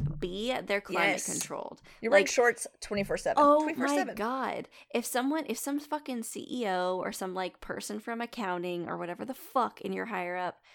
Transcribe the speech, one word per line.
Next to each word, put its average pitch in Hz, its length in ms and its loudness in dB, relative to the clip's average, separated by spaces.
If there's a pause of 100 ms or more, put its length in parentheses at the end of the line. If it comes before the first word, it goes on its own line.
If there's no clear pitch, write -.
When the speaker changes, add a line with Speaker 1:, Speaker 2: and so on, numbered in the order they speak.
(200)
Speaker 1:
B, 202 340 -2 (100)
they're 202 160 0
climate 180 360 2
Speaker 2:
Yes. - 160 -6
Speaker 1:
controlled. - 500 -6 (180)
Speaker 2:
You're 220 120 2
wearing 196 140 10
Speaker 1:
Like, - 60 -2
Speaker 2:
shorts 240 340 4 (140)
twenty-four 202 360 -2
seven. - 260 4
Speaker 1:
oh 294 240 10
my 311 60 -2
Speaker 2:
Twenty-four 269 160 0
seven. 285 260 0
Speaker 1:
God. 233 540 -4 (260)
If 233 100 2
someone, 285 440 0
if 240 100 -4
some 285 220 -2
fucking 294 420 -6
C - 260 -10
E 226 200 -2
O 185 340 2
or - 80 -2
some, 185 240 -6
like, 185 260 -6
person - 380 -6
from 233 220 -6
accounting 180 680 -4
or 170 80 -4
whatever 175 280 -6
the 254 100 -6
fuck - 460 0
in 190 120 -4
your 190 140 -2
higher 180 300 -4
up 180 240 -4 (140)